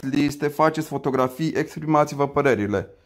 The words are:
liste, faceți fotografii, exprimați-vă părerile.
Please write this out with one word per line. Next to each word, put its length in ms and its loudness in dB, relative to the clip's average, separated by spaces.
liste, 460 -2
faceți 400 0
fotografii, 680 -2
exprimați-vă 760 0
părerile. 640 0